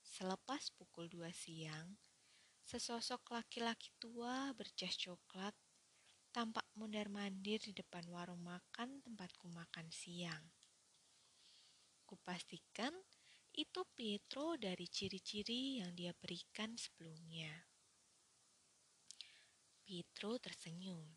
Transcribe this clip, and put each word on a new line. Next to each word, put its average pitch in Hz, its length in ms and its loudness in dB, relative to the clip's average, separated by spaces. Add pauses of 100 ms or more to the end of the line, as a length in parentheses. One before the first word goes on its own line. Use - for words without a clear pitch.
Selepas 196 720 0
pukul 170 320 -8
dua 170 240 -4
siang, 160 720 -4 (640)
sesosok 240 720 0
laki-laki 233 640 2
tua 240 560 2
berjas 185 400 0
coklat 185 560 -2 (800)
tampak 226 400 4
mondar-mandir 208 880 2
di 202 160 -4
depan 175 320 -4
warung 175 320 -2
makan 233 640 -4
tempatku 202 460 -6
makan 165 420 -6
siang. 170 560 -4 (1600)
Kupastikan 196 880 -2 (580)
itu 330 400 0
Pietro 262 640 2
dari 185 320 2
ciri-ciri 214 920 2
yang 175 100 -2
dia 175 240 0
berikan 214 560 -2
sebelumnya. 165 960 -6 (2250)
Pietro 202 560 0
tersenyum. 175 640 -4 (120)